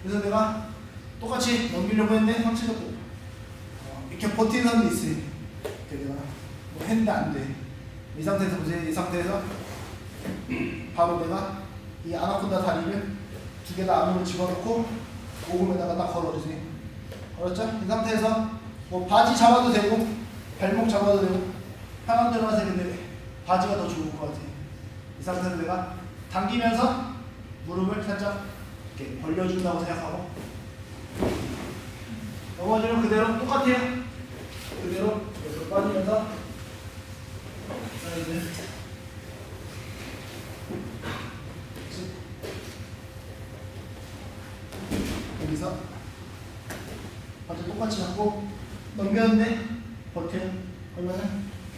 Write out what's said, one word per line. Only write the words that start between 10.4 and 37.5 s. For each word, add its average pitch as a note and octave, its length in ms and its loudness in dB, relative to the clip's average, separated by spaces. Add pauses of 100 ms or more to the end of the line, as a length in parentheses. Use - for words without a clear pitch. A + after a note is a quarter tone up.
바로 E3+ 260 4
내가 F#3+ 420 -2 (420)
이 E3+ 100 -4
아나콘다 F#3 480 2
다리를 F#3 540 0 (500)
두 F3+ 100 -8
개 F#3 100 0
다 F3 220 6
안으로 F3+ 160 2
집어넣고 F#3 640 0 (640)
오금에다가 F#3 460 2
딱 F3 160 0
걸어주세요. D#3 460 -2 (800)
걸었죠? G#3+ 440 0
이 F#3 60 -2
상태에서 A3 600 4 (400)
뭐 F3+ 160 0
바지 A#3 300 8
잡아도 A#3+ 360 10
되고 G#3+ 340 6 (520)
발목 A3 300 4
잡아도 G3+ 340 8
되고 F#3 300 2 (520)
편한 A#3+ 280 6
대로 A3+ 160 4
하세요. G#3 180 4
근데 F3+ 320 0 (480)
바지가 F#3 300 6
더 F3 120 0
좋을 D#3 240 -2
것 D3 140 -8
같아요. D3 180 -6 (760)
이 - 20 -8
상태에서 F3+ 340 0
내가 F3+ 380 0 (360)
당기면서 A#3 840 4 (540)
무릎을 F#3+ 380 0
살짝 G3+ 400 -2 (540)
이렇게 C3 220 -6
벌려준다고 F3+ 640 2
생각하고 E3 460 -4 (2250)
넘어지면 A3 440 4
그대로 A3+ 360 6
똑같아요. B3+ 640 4 (800)
그대로 G3 400 2 (240)
옆으로 D#3 240 -6
빠지면서 G3+ 560 4 (1800)